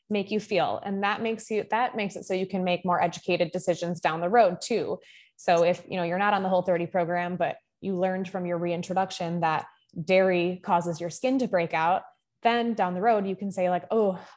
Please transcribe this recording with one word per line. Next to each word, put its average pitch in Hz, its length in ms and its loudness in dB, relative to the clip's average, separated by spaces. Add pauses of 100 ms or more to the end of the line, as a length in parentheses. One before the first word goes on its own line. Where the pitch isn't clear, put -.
make 202 200 -2
you 214 100 -2
feel. 170 460 0
And 196 180 -4
that 208 180 0
makes 226 280 -4
you, 214 220 -2
that 240 240 0
makes 202 200 -4
it - 100 -10
so 196 80 -4
you 190 120 -2
can 185 180 -4
make 180 220 0
more 175 160 2
educated 175 500 -2
decisions 175 480 -2
down 165 220 0
the 175 80 0
road 196 320 4
too. 185 380 -2 (380)
So 170 260 4
if, 175 240 2
you 190 100 -6
know, 180 60 0
you're 170 160 -2
not 208 140 2
on 190 100 2
the 185 60 0
Whole 185 120 4
thirty 175 240 0
program, 175 520 -2
but 170 180 0 (260)
you 190 160 -2
learned 185 320 0
from 185 160 -4
your 175 140 -2
reintroduction 175 800 -2
that 160 240 0 (340)
dairy 180 640 4
causes 175 380 0
your 175 80 -4
skin 262 300 0
to 247 80 0
break 170 260 0
out, 165 300 2 (380)
then 233 320 2
down 185 200 0
the 180 80 -4
road, 214 240 2
you 190 120 -4
can 196 140 -6
say 180 180 0
like, 175 200 0
Oh, 202 300 2 (180)